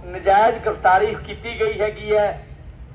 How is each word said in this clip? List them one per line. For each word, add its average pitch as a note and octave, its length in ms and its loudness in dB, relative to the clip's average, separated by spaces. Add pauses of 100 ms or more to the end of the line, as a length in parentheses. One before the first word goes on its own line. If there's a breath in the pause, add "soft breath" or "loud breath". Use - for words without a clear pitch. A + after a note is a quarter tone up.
ਨਜਾਇਜ਼ G3 520 2
ਗ੍ਰਿਫਤਾਰੀ G#3 580 2 (100)
ਕੀਤੀ A3+ 340 -10
ਗਈ G#3+ 220 0
ਹੈਗੀ G#3+ 340 -2
ਹੈ, G#3 300 0 (500)